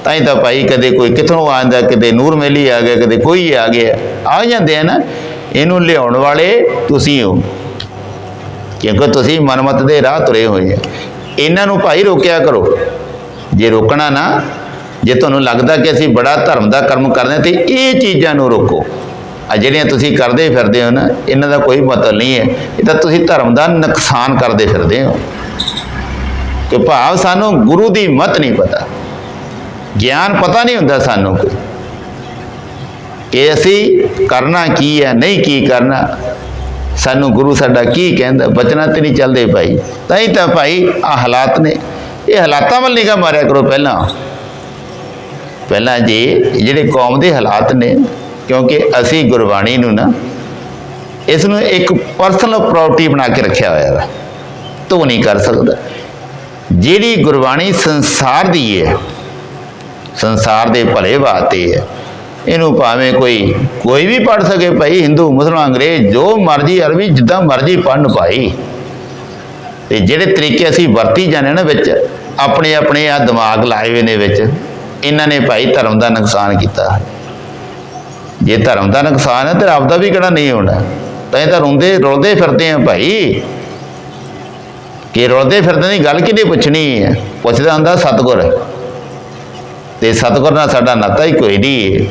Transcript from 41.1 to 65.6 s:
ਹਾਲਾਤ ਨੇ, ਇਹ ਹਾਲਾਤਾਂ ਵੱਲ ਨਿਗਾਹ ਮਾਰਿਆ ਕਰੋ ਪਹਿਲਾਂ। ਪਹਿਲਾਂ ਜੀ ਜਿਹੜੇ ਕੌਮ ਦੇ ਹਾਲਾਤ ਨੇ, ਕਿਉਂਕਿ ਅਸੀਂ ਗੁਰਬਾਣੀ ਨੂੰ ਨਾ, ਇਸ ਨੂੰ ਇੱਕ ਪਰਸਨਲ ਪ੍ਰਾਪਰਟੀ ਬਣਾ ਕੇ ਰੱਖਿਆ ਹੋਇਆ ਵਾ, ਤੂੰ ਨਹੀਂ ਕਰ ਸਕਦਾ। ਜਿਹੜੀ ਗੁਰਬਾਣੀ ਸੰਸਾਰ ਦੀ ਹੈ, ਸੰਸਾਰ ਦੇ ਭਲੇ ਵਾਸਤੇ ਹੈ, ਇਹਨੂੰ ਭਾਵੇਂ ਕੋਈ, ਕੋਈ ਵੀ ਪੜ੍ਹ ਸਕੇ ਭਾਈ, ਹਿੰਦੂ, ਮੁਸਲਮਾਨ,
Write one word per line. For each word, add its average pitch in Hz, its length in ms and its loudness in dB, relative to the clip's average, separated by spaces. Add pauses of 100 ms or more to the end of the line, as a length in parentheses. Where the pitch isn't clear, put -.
ਹਾਲਾਤ 127 440 2
ਨੇ, 156 160 0 (520)
ਇਹ 208 120 4
ਹਾਲਾਤਾਂ 156 400 2
ਵੱਲ 254 140 0
ਨਿਗਾਹ 220 220 2
ਮਾਰਿਆ 156 260 2
ਕਰੋ 135 200 2
ਪਹਿਲਾਂ। 127 460 0 (1600)
ਪਹਿਲਾਂ 120 320 0
ਜੀ 113 420 2
ਜਿਹੜੇ 135 460 0
ਕੌਮ 127 320 2
ਦੇ 165 140 2
ਹਾਲਾਤ 107 380 0
ਨੇ, 123 240 0 (520)
ਕਿਉਂਕਿ 131 420 2 (100)
ਅਸੀਂ 135 300 2
ਗੁਰਬਾਣੀ 110 460 2
ਨੂੰ 120 180 2
ਨਾ, 127 180 2 (1160)
ਇਸ 156 160 2
ਨੂੰ 202 180 0
ਇੱਕ 180 300 0
ਪਰਸਨਲ 190 680 0
ਪ੍ਰਾਪਰਟੀ 160 500 2
ਬਣਾ 139 200 0
ਕੇ - 140 0
ਰੱਖਿਆ 95 280 0
ਹੋਇਆ 73 220 0
ਵਾ, 69 100 -2 (840)
ਤੂੰ 170 180 2
ਨਹੀਂ 117 160 2
ਕਰ 104 160 2
ਸਕਦਾ। 117 380 0 (960)
ਜਿਹੜੀ 196 440 2
ਗੁਰਬਾਣੀ 143 560 2
ਸੰਸਾਰ 151 760 0
ਦੀ 107 380 0
ਹੈ, 80 100 0 (1200)
ਸੰਸਾਰ 110 520 2
ਦੇ 117 160 2
ਭਲੇ 117 320 2
ਵਾਸਤੇ 92 600 0
ਹੈ, - 100 -4 (600)
ਇਹਨੂੰ 165 300 2
ਭਾਵੇਂ 127 340 2
ਕੋਈ, 123 420 2 (280)
ਕੋਈ 135 240 2
ਵੀ 240 120 2
ਪੜ੍ਹ 220 260 2
ਸਕੇ 175 260 2
ਭਾਈ, 165 320 2
ਹਿੰਦੂ, 151 300 4
ਮੁਸਲਮਾਨ, 151 340 2